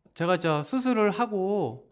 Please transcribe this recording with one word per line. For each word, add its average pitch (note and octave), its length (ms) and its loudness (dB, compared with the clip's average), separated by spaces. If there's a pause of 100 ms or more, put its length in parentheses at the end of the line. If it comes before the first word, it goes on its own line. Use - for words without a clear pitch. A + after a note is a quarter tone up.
(140)
제가 F3 240 0
진짜 D#3 240 0
수술을 B3 480 2
하고 G3 800 -2